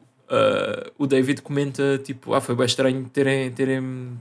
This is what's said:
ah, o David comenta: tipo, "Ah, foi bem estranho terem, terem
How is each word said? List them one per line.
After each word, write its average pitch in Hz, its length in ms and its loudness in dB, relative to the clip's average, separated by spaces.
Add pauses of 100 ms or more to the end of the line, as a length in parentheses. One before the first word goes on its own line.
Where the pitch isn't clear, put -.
(280)
ah, 104 680 2
o 143 80 0
David 135 360 2
comenta: 139 600 -2
tipo, 123 300 -6
"Ah, 139 60 2
foi 123 140 -2
bem 123 120 2
estranho 131 460 0
terem, 135 400 2
terem 131 680 -4